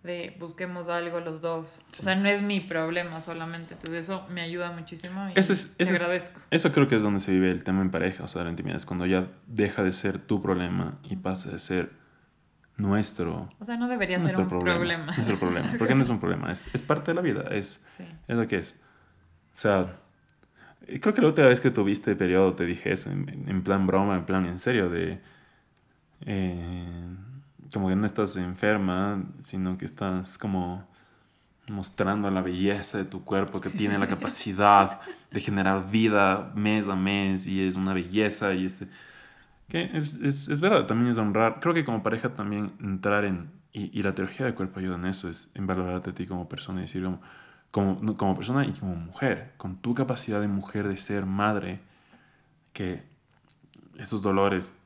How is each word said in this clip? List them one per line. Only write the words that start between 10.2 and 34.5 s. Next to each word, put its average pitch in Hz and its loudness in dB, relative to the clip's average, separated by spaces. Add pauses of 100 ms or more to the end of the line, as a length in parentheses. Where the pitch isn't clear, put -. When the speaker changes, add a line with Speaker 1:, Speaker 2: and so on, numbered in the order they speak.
Speaker 2:
problema 90 0
y 95 -6
Speaker 1:
Ujú. 92 -8
Speaker 2:
pasa 95 -4
de 85 -8
ser 90 -2 (880)
nuestro, 95 0 (120)
Speaker 1:
O 208 -14
sea, 233 -6
no 240 -2
debería 202 -2
ser 175 2
Speaker 2:
nuestro 170 2
Speaker 1:
un 185 0
Speaker 2:
problema, 170 2
Speaker 1:
problema. 170 -2
Speaker 2:
nuestro 110 0
problema. 87 0
Speaker 1:
<laughs> - -4
Speaker 2:
Porque 120 4
no 135 6
es 123 2
un 110 0
problema, 90 -2
es, - -8
es - -2
parte 151 0
de 165 0
la 175 0
vida, 107 0
es, - -6 (140)
Speaker 1:
Sí. 92 -14 (220)
Speaker 2:
es 120 -2
lo 113 0
que 101 0
es. - -10 (720)
O - -20
sea, 92 2 (920)
eh, 139 -8
creo 208 2
que 254 4
la 156 8
última 156 8
vez 123 8
que 131 6
tuviste 101 2
periodo 92 6
te 87 -2
dije 87 -2
eso, 95 -4
en, 95 -4 (180)
en 95 0
plan 98 2
broma, 95 4
en 82 0
plan 95 2
en 90 -6
serio, 107 2
de, 87 -2 (1000)
eh, 87 -6 (680)
como 98 0
que 92 4
no 104 4
estás 98 0
enferma, 95 0 (180)
sino 92 -4
que - -8
estás 92 -6
como 92 -4 (840)
mostrando 101 0
la 92 2
belleza 98 0
de 95 -2
tu 92 -10
cuerpo, 98 -2
que 95 -6
tiene 101 0
la 98 2
Speaker 1:
<laughs> - -6
Speaker 2:
capacidad 98 4 (300)